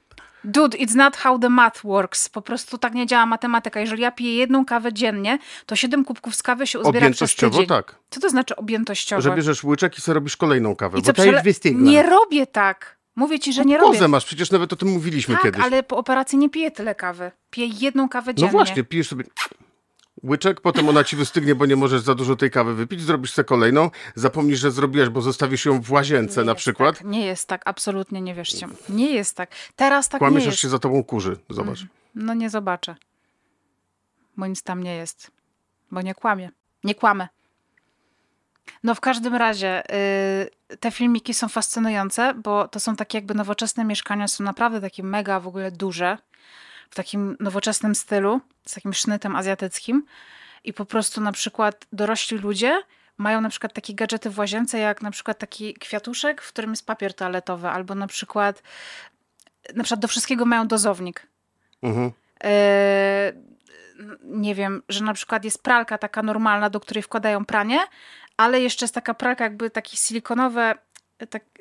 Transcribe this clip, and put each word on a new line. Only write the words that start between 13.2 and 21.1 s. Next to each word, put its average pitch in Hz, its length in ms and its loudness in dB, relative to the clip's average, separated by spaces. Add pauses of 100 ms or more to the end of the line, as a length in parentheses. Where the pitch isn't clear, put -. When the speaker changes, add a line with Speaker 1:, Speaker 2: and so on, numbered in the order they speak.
Speaker 1:
ci, 277 120 -2
że 269 120 2
nie 285 140 6
Speaker 2:
Kozę 403 200 8
Speaker 1:
robię. 175 100 6
Speaker 2:
masz, 143 160 4
przecież 160 260 -4
nawet 175 220 2
o 170 40 -6
tym 185 120 0
mówiliśmy 160 460 0
Speaker 1:
Tak, - 80 4
Speaker 2:
kiedyś. 226 220 4
Speaker 1:
ale 262 180 2
po 277 140 -4
operacji 269 420 0
nie 285 120 4
piję 311 200 -2
tyle 214 240 -6
kawy. 180 360 -8 (200)
Piję 240 160 -4 (140)
jedną 269 280 2
kawę 247 240 -4
Speaker 2:
No 220 60 -4
Speaker 1:
dziennie. 156 140 4
Speaker 2:
właśnie, 190 320 4
pijesz 165 240 -2
sobie 127 160 -8 (1000)
łyczek, 151 380 0
potem 165 280 2
ona 147 160 8
ci - 120 -4